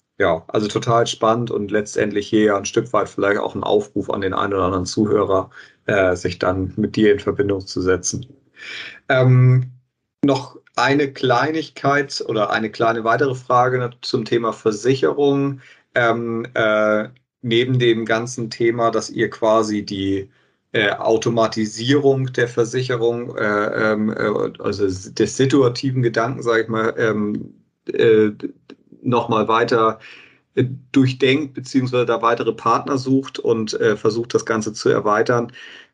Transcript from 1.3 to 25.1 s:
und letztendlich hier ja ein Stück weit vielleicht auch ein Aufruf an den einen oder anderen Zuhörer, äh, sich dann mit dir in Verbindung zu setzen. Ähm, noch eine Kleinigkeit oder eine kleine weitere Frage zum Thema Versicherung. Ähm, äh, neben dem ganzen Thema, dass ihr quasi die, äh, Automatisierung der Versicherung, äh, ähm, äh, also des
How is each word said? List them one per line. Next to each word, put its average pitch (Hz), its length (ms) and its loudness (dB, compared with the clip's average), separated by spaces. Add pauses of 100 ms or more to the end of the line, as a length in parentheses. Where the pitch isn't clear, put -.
und 104 200 -4
letztendlich 104 560 -2
hier 107 160 2
ja 104 140 4
ein 98 80 -6
Stück - 280 -4
weit 98 160 0
vielleicht 101 300 0
auch - 160 -4
ein 98 80 -6
Aufruf 104 460 -2
an - 120 -4
den 95 120 -2
einen 101 200 -2
oder 95 100 0
anderen 92 220 0
Zuhörer, 101 640 0 (360)
äh, 95 300 2
sich 87 240 -6
dann 95 360 -2
mit 107 200 -2
dir 107 180 6
in 101 60 -4
Verbindung 98 460 -2
zu - 160 -8
setzen. 90 440 -2 (840)
Ähm, 127 640 4 (520)
noch 135 340 0 (180)
eine 139 360 2
Kleinigkeit 139 1160 0
oder 107 240 0
eine 110 180 -2
kleine 117 340 0
weitere 123 320 0
Frage 123 560 0 (100)
zum 117 240 -2
Thema 117 280 0
Versicherung. 139 1080 0 (340)
Ähm, 117 580 0
äh, 107 560 2 (320)
neben 123 380 0
dem 113 260 2
ganzen 113 440 -4
Thema, 117 420 0
dass 110 180 -2
ihr 110 200 -2
quasi 107 540 0
die, 98 460 -4 (420)
äh, 104 200 0
Automatisierung 117 1400 0
der 120 140 0
Versicherung, 120 880 -2
äh, 107 560 0
ähm, 107 180 -2
äh, - 480 -2
also 101 260 -4
des 95 520 -2